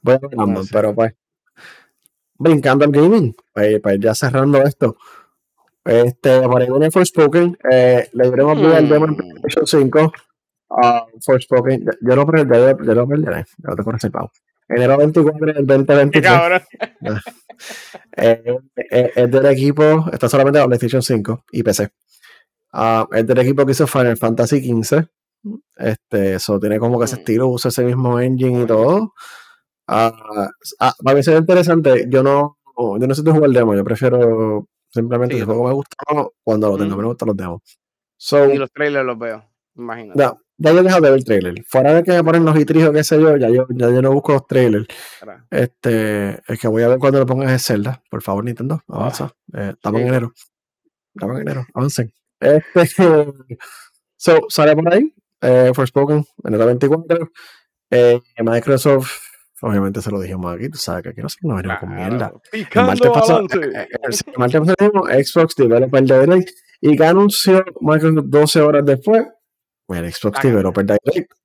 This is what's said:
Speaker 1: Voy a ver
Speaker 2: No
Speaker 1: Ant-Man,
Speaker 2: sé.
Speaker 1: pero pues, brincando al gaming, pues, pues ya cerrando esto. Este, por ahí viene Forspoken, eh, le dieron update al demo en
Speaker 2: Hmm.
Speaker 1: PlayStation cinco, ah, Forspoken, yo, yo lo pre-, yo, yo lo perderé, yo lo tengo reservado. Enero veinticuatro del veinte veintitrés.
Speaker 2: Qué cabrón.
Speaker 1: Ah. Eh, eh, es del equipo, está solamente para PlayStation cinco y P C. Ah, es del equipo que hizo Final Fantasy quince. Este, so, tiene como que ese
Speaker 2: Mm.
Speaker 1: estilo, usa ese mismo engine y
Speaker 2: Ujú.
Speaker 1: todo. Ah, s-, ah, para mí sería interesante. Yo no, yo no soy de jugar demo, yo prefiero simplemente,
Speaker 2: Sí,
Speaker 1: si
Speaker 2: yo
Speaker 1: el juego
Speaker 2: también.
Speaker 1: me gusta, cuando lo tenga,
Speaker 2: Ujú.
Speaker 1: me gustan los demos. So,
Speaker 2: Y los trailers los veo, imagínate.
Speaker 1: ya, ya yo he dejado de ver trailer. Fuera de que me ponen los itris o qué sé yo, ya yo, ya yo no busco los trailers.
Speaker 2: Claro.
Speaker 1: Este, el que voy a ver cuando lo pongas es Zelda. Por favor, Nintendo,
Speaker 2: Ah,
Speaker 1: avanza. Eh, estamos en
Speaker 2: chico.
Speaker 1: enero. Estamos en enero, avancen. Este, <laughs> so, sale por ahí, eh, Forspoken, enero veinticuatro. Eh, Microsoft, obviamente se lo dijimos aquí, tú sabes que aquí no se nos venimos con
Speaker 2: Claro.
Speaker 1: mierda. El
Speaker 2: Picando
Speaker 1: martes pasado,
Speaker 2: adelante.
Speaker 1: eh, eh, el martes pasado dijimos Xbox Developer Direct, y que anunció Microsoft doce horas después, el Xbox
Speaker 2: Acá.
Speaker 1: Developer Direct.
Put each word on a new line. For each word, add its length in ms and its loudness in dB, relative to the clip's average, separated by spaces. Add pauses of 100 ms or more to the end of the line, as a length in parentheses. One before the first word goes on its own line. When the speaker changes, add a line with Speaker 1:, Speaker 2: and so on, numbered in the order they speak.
Speaker 1:
Voy 120 2
a 40 0
ver 180 -10
Speaker 2:
No 80 -4
Speaker 1:
Ant-Man, 200 -4
Speaker 2:
sé. 80 -16
Speaker 1:
pero 220 -2
pues, 200 -2 (1200)
brincando 460 2
al 80 0
gaming, 420 4 (180)
pues, 280 0
pues 200 0
ya 140 0
cerrando 480 0
esto. 340 -2 (880)
Este, 580 2
por 200 2
ahí 80 -2
viene 200 2
Forspoken, 680 2 (120)
eh, 420 4
le 160 0
dieron 300 2
update 180 6
al 120 4
demo 180 4
en 60 -2
Speaker 2:
Hmm. 60 -6
Speaker 1:
PlayStation 480 -6
cinco, 460 2 (580)
ah, 340 2 (160)
Forspoken, 640 0
yo, 60 -2 (100)
yo 160 2
lo 100 2
pre-, 200 2
yo, 360 2
yo 120 0
lo 120 2
perderé, 380 -4 (140)
yo 120 -12
lo 60 -6
tengo 160 -6
reservado. 380 -8 (360)
Enero 300 0
veinticuatro 560 0
del 140 -2
veinte 280 2
veintitrés. 380 4
Speaker 2:
Qué 60 4
cabrón. 240 0 (440)
Speaker 1:
Ah. 140 -6 (960)
Eh, 420 0 (320)
eh, 240 0
es 160 0
del 160 2
equipo, 640 2
está 180 -4
solamente 300 2
para 100 2
PlayStation 340 -2
cinco 500 -4
y 100 -4
P 120 0
C. 160 -4 (840)
Ah, 360 0
es 140 0
del 120 0
equipo 260 0
que 80 -2
hizo 140 0
Final 300 0
Fantasy 440 -2
quince. 460 -2 (680)
Este, 640 -4
so, 180 -4
tiene 220 -2
como 180 -2
que 60 0
ese 120 -8
Speaker 2:
Mm. 40 -16
Speaker 1:
estilo, 280 -2
usa 200 -4
ese 160 -4
mismo 340 -2
engine 340 -2
y 120 -2
Speaker 2:
Ujú. 20 -6
Speaker 1:
todo. 480 0 (720)
Ah, 260 -2 (480)
s-, 200 -18
ah, 120 0 (120)
para 120 2
mí 60 2
sería 180 4
interesante. 680 2
Yo 160 2
no, 340 0 (180)
yo 300 -4
no 80 0
soy 100 -6
de 80 2
jugar 180 4
demo, 260 2
yo 80 0
prefiero 840 0 (240)
simplemente, 460 -4
Speaker 2:
Sí, 60 -4
Speaker 1:
si 40 -6
Speaker 2:
yo 60 -4
Speaker 1:
el 60 -2
juego 120 -2
Speaker 2:
también. 0 -
Speaker 1:
me 40 -2 (420)
gusta, 140 -4 (120)
cuando 280 0
lo 80 -2
tenga, 160 -4
Speaker 2:
Ujú. 80 -6
Speaker 1:
me 60 -4
gustan 200 -6
los 80 -4
demos. 240 -12 (560)
So, 360 2
Speaker 2:
Y 60 -2
los 140 -8
trailers 340 -4
los 120 -8
veo, 260 -12 (320)
imagínate. 420 -10
Speaker 1:
ya, 180 0 (200)
ya 160 0
yo 80 4
he 20 4
dejado 200 2
de 100 6
ver 120 2
trailer. 440 -4
Fuera 260 2
de 80 4
que 100 0
me 120 2
ponen 200 2
los 140 2
itris 280 2
o 60 2
qué 120 0
sé 160 2
yo, 160 4
ya 140 0
yo, 200 2
ya 200 0
yo 120 2
no 100 2
busco 200 0
los 160 0
trailers. 380 0 (340)
Speaker 2:
Claro. 300 -20
Speaker 1:
Este, 880 -4 (100)
el 80 -8
que 100 -6
voy 140 0
a 60 2
ver 100 2
cuando 220 2
lo 60 0
pongas 260 -2
es 140 -2
Zelda. 440 -4
Por 120 -10
favor, 220 -6
Nintendo, 440 -8
Speaker 2:
Ah, 80 -14
Speaker 1:
avanza. 360 -8 (200)
Eh, 220 -10
estamos 260 -6
en 60 -2
Speaker 2:
chico. 100 -2
Speaker 1:
enero. 160 -6 (840)
Estamos 220 -10
en 60 -10
enero, 320 -10
avancen. 380 -6 (320)
Este, 840 2 (280)
<laughs> 40 -20 (580)
so, 320 2
sale 280 2
por 160 0
ahí, 220 0 (260)
eh, 340 4
Forspoken, 500 -2 (200)
enero 220 0
veinticuatro. 640 -2 (600)
Eh, 300 4 (220)
Microsoft, 680 0 (520)
obviamente 400 -4
se 80 -8
lo 100 -6
dijimos 340 -8
aquí, 140 -10
tú 100 -16
sabes 260 -8
que 60 -14
aquí 120 -18
no 60 -10
se 140 -14
nos 140 -4
venimos 220 -6
con 120 -12
Speaker 2:
Claro. 200 -10
Speaker 1:
mierda. 220 -6 (200)
El 120 -10
Speaker 2:
Picando 260 0
Speaker 1:
martes 200 2
pasado, 360 2
Speaker 2:
adelante. 320 -6
Speaker 1:
eh, 140 -10
eh, 240 -8 (100)
el 120 -16
martes 220 0
pasado 200 0
dijimos 280 2 (200)
Xbox 280 0
Developer 480 2
Direct, 440 4 (320)
y 160 4
que 80 2
anunció 600 2 (160)
Microsoft 460 0
doce 340 2
horas 240 2
después, 380 0 (640)
el 240 -8
Xbox 260 -6
Speaker 2:
Acá. 100 0
Speaker 1:
Developer 360 0
Direct. 480 -2 (120)